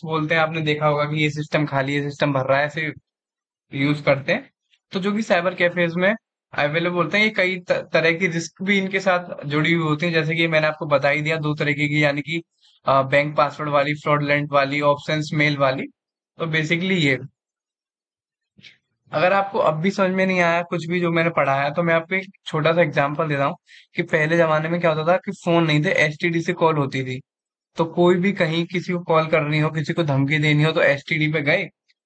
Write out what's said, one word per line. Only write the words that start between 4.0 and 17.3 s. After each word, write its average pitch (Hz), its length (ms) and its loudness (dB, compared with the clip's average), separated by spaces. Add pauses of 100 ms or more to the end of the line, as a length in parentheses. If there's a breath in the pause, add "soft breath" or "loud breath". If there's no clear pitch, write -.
करते 139 300 0
हैं। 254 180 -6 (400)
तो 196 80 -4
जो 196 120 -2
कि 208 100 -2
cyber 185 320 0
cafes 175 420 0
में 185 200 2 (380)
अवेलेबल 170 420 0
होते 170 220 0
हैं, 214 80 4
ये 220 60 2
कई 185 280 -2
त-, - 340 -4
तरह 165 180 4
की 175 160 0
रिस्क 165 340 -6
भी 196 160 0
इनके 190 220 -2
साथ 180 460 -2
जुड़ी 151 280 0
हुई 165 100 2
होती 151 220 -2
है। 175 60 0
जैसे 160 240 0
कि 165 120 0
मैंने 156 200 2
आपको 151 180 -4
बता 143 240 2
ही 151 120 0
दिया 160 160 -2
दो 151 180 -2
तरीके 147 320 -2
की, 151 160 0
यानी 143 180 0
कि, 165 220 -6 (420 soft breath)
अ, 135 160 4
बैंक 143 360 0
पासवर्ड 147 320 -2
वाली, 143 240 0
फ्रॉडलेंट 147 580 0
वाली, 139 300 0
ऑब्सेंस 151 520 -2
मेल 147 240 2
वाली। 135 260 0 (540)
तो 165 80 -4
basically 165 460 -2
ये, 139 280 2 (1900 loud breath)